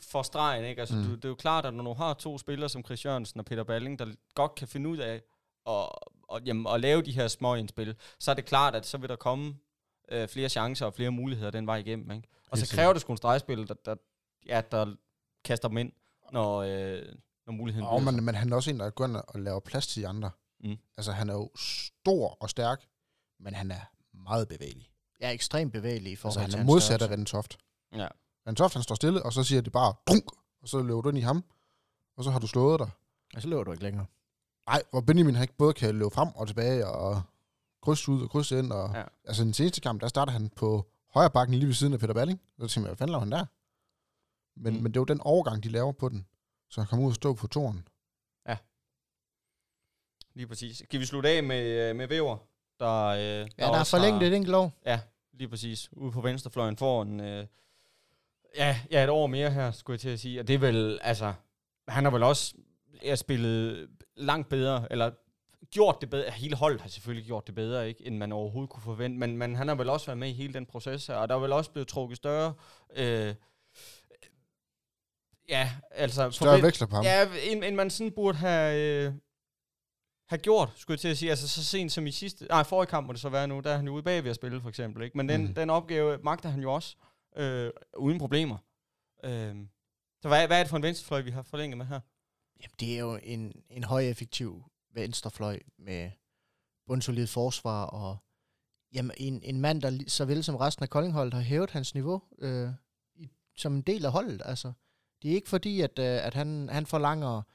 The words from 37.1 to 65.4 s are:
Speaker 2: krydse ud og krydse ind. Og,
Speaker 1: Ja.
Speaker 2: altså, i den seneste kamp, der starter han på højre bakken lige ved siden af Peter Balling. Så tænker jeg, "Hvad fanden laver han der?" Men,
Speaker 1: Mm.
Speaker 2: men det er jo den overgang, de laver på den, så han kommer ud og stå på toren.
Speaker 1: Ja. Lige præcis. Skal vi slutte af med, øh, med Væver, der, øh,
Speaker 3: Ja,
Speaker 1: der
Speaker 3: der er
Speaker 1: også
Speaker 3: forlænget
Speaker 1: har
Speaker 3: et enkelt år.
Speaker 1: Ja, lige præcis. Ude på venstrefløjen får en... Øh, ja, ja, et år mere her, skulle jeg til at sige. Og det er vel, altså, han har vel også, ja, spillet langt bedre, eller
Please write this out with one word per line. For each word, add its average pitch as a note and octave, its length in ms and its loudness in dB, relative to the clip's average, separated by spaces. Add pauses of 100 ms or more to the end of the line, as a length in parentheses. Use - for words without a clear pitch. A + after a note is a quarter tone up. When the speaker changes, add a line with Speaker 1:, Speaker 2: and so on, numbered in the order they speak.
Speaker 2:
krydse D3+ 300 2
ud C3 120 2
og A#2+ 60 -4
krydse C#3+ 300 0
ind. B2+ 120 -2
Og, G2+ 240 -2
Speaker 1:
Ja. A2 80 -6 (220)
Speaker 2:
altså, A2+ 180 0
i - 20 4
den A2 80 2
seneste E3+ 280 2
kamp, A2+ 200 -2
der A#2 60 -2
starter C#3 260 2
han G#2+ 160 -2
på G#2+ 380 0 (260)
højre D#3 160 8
bakken B2+ 260 4
lige C#3 120 4
ved C3 60 4
siden C#3+ 200 2
af A#2+ 60 0
Peter A2 140 0
Balling. D#3 280 0 (180)
Så A#2+ 80 -6
tænker A2 200 -2
jeg, E2 40 -6
"Hvad G#2 60 -10
fanden D3 140 -2
laver D3+ 80 0
han G#2 120 -2
der?" F3 140 0 (1080)
Men, A2+ 220 -2
Speaker 1:
Mm. A2+ 60 -2
Speaker 2:
men A2+ 80 0
det A#2+ 60 0
er B2+ 40 4
jo B2 40 2
den D3 160 0
overgang, D3 420 4
de A2+ 60 -4
laver A#2+ 220 0
på C3 180 -4
den, G2+ 160 -8 (440)
så - 120 -6
han G#2+ 60 -2
kommer B2 180 2
ud C3 60 4
og A2+ 40 0
stå C#3 180 0
på A2 140 -6
toren. A2+ 400 -4 (600)
Speaker 1:
Ja. - 100 -4 (1800)
Lige B2 140 -12
præcis. A#2 300 -12
Skal - 220 -4
vi C3 60 -2
slutte C#3 240 2
af D#3+ 140 4
med, A#2 460 0
øh, A2+ 60 -2
med B2 120 -6
Væver, C#3+ 300 0 (420)
der, A2+ 260 2
øh, G#2 140 2
Speaker 3:
Ja, G#2 40 0 (200)
Speaker 1:
der A2 40 -10 (100)
Speaker 3:
der B2 160 0
er D#3+ 60 6
Speaker 1:
også D#3 180 2
Speaker 3:
forlænget G3+ 240 6
Speaker 1:
har F3 80 6
Speaker 3:
et F#3+ 60 4
enkelt F#3 200 2
år. F#3 160 4 (140)
Speaker 1:
Ja, A#2 140 2 (340)
lige C3 160 -10
præcis. A2+ 440 -8
Ude C3+ 180 -6
på A#2 100 -4
venstrefløjen A#2+ 560 -2
får B2+ 240 2
en... G#2 180 -4
Øh, G#2 280 -8 (1080)
ja, C#3+ 240 2 (120)
ja, C#3+ 120 6
et C#3 60 4
år D3+ 180 4
mere C#3 240 2
her, C3 200 0
skulle - 240 -8
jeg A2+ 40 -6
til C3 100 -6
at A#2 100 -4
sige. B2 200 -8
Og A2+ 80 -8
det C3+ 60 6
er C#3 60 6
vel, A2+ 420 4
altså, G#2+ 320 0 (540)
han C3 160 2
har C#3+ 80 6
vel A#2+ 120 4
også, C#3 300 4 (500)
ja, C#3 120 0
spillet A2+ 760 0 (260)
langt C#3+ 340 -2
bedre, C3 420 -2
eller A#2 200 0 (600)